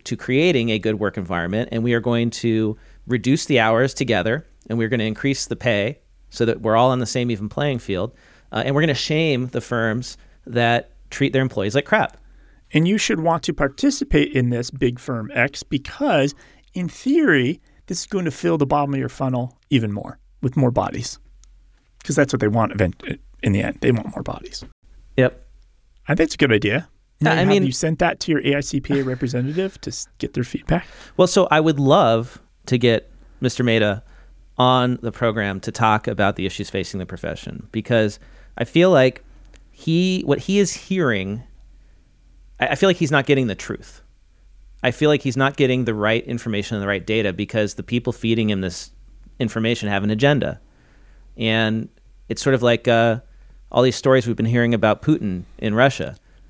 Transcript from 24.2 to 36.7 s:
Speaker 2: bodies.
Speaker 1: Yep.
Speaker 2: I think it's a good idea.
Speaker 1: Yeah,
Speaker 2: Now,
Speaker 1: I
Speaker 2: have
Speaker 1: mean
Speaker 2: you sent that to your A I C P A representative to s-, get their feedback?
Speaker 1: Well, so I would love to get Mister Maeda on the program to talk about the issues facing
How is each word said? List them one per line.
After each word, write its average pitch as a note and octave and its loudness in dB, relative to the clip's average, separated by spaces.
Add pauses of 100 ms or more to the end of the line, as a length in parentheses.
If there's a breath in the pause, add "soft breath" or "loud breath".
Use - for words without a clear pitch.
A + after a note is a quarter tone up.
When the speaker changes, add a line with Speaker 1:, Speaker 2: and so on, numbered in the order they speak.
Speaker 2:
bodies. - -12 (540)
Speaker 1:
Yep. B2+ 2 (640)
Speaker 2:
I D3 2
think D#4 4
it's - -6
a - -16
good C3+ 4
idea. G#2+ 0 (320)
Speaker 1:
Yeah, D3+ 4
Speaker 2:
Now, - 4
Speaker 1:
I - 2
Speaker 2:
have F3+ 4
Speaker 1:
mean G3+ 4
Speaker 2:
you C3 0
sent D#3+ -2
that F3 0
to - -2
your D3 0
A C#3 2
I - -2
C C#3+ -4
P C#3+ -2
A C3+ 0
representative C3 -4
to - -10
s-, - -10 (120)
get - -6
their B2+ -2
feedback? - -2 (320 loud breath)
Speaker 1:
Well, F3+ 6
so F#3 4
I D#3 4
would D#3 2
love C3 4 (280)
to B2+ 2
get A#2+ 2 (320)
Mister B2+ 0
Maeda A2 2 (540 soft breath)
on B2 2
the A#2 -6
program G#2 -2
to - -8
talk A2 0
about G2+ 0
the F#2+ -4
issues F#2+ -8
facing F#2+ -6